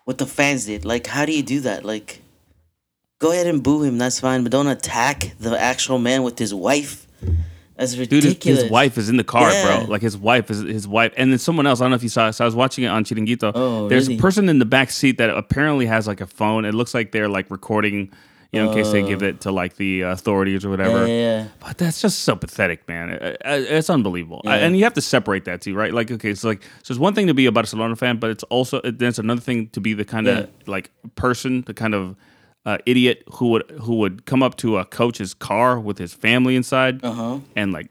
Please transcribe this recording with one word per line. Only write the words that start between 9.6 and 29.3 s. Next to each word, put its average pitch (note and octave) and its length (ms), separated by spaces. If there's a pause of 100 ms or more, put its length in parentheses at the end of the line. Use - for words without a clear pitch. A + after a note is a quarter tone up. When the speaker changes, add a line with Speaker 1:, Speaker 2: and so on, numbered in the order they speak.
Speaker 2:
bro. G#2+ 100
Like, G#2 120
his A2 120
wife A2 360
is G#2+ 100
his G2 260
wife, A2 300
and C3 160
then B2+ 60
someone D#3 280
else. B2+ 140
I B2+ 40
don't B2+ 80
know B2 40
if A#2 60
you A2+ 80
saw. A2+ 200
So A#2+ 140
I - 20
was A2+ 80
watching B2 300
it A#2 40
on G#2+ 160
Chiringuito. A2 500
Speaker 1:
Oh, A#2 340
Speaker 2:
There's B2+ 200
Speaker 1:
really? A#2 100
Speaker 2:
a - 20
person F#3+ 300
in D3 80
the A#2+ 80
back C3 240
seat C3 260
that A2+ 140
apparently C3+ 560
has, A2 200
like, G2+ 140
a F#2+ 60
phone. G#2+ 400
It G#2+ 80
looks A#2+ 180
like A#2 200
they're, G#2+ 180
like, F#2+ 200
recording, G2+ 600 (400)
you A2 100
know, A2 80
in G#2+ 60
case G#2+ 160
they G#2 100
Speaker 1:
Oh. G2 60
Speaker 2:
give G2 140
it G2 200
to, G2 80
like, F2+ 260
the F#2+ 260
authorities F#2+ 600
or G2+ 60
whatever. F#2+ 380
Speaker 1:
Yeah, A#2 80
yeah, A#2 240
yeah. A2 100 (100)
Speaker 2:
But - 200
that's E3 240
just G3+ 220
so A2+ 120
pathetic, F2+ 500
man. E2+ 320 (260)
I, - 60
I, D3 60
it's D3+ 320
unbelievable. F2+ 560
I, - 140
Speaker 1:
Yeah. D#3+ 80
Speaker 2:
and F3+ 100
you G3 80
have A#3 80
to - 80
separate - 460
that F2+ 160
too, G2 120
right? G#2 200
Like, A#2 160
okay, G#2+ 240
so, A2+ 140
like, G#2 120 (220)
so - 100
it's B2 80
one G3+ 140
thing G3+ 140
to D3+ 60
be C3 120
a A#2 60
Barcelona A2 440
fan, A#2+ 220
but A2+ 100
it's G#2+ 160
also, B2+ 400
it, A2+ 140
there's A#2+ 200
another A#2 220